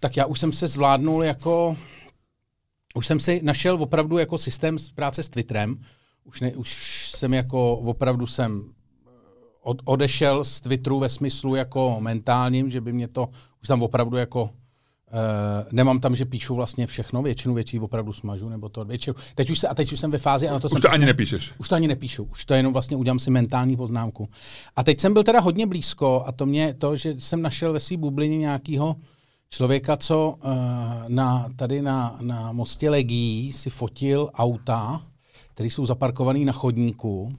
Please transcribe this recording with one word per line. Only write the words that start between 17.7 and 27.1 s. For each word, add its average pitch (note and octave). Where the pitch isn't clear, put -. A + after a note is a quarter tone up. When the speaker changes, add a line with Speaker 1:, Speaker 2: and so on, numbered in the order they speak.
Speaker 1:
opravdu G#2+
smažu, G2+
nebo A2
to A2
většinu, B2
teď C3
už D#3+
se, -
a C#3
teď D3
už C#3+
jsem D#3
ve D3
fázi, C#3
ano, C#3
to D3
Speaker 2:
Už -
Speaker 1:
jsem -
Speaker 2:
to -
ani D3
nepíšeš? A#2
Speaker 1:
Už -
to F#3
ani E3
nepíšu, B2+
už -
to C#3+
jenom C3
vlastně B2+
udělám B2+
si B2+
mentální B2+
poznámku. A2+
A A#2+
teď D3+
jsem G3
byl G#3
teda A3+
hodně F3+
blízko C3+
a C3
to C3+
mě, D3
to, D3
že D3+